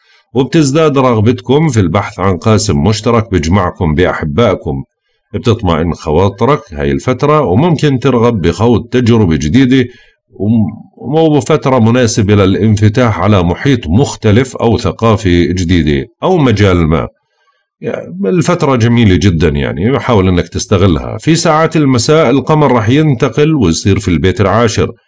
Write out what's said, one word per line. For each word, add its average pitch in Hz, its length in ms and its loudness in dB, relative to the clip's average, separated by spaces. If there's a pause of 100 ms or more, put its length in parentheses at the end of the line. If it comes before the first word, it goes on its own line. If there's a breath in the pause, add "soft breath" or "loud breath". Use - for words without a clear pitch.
(340 soft breath)
وبتزداد 143 640 0
رغبتكم 127 680 0
في 113 120 0
البحث 98 400 -2
عن 95 160 0
قاسم 98 460 0
مشترك 110 480 -2
بيجمعكم 85 640 -2
بأحبائكم. 80 880 -2 (520)
بتطمئن 87 600 -2
خواطرك 98 640 -2 (120)
هاي 71 200 -4
الفترة، 143 480 0
وممكن 139 580 0
ترغب 117 420 0
بخوض 92 480 0
تجربة 110 480 2
جديدة 123 520 0 (520 loud breath)
وم-، 120 960 -2
وفترة 135 420 0
مناسبة 113 560 2
للانفتاح 101 840 2
على 98 220 2
محيط 98 440 -2
مختلف 113 720 0
أو 113 220 0
ثقافة 90 680 0
جديدة 85 600 0 (160)
أو 180 140 0
مجال 104 400 2
ما. 78 320 0 (720)
يعني - 260 -8 (180)
الفترة 170 520 0
جميلة 117 400 2
جدا، 82 320 0
يعني 69 500 -2
حاول 98 300 0
إنك 90 200 0
تستغلها. 92 680 -2
في 156 160 0
ساعات 160 420 0
المساء 143 540 2
القمر 143 420 2
رح 113 160 0
ينتقل 147 640 0
ويصير 98 440 0
في 98 100 -4
البيت 87 320 0
العاشر، 101 480 0 (200 soft breath)